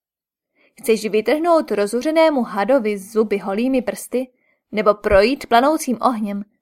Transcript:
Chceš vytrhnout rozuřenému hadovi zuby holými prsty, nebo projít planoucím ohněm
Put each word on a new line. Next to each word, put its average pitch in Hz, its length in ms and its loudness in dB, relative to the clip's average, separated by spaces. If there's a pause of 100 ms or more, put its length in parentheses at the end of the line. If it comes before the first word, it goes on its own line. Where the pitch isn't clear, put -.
(800)
Chceš 220 260 0
vytrhnout 302 640 0
rozuřenému 254 720 0
hadovi 208 560 0
zuby 208 400 -2
holými 240 440 -2
prsty, 247 500 -6 (400)
nebo 208 220 2
projít 208 520 2
planoucím 262 540 2
ohněm 208 440 -4 (180)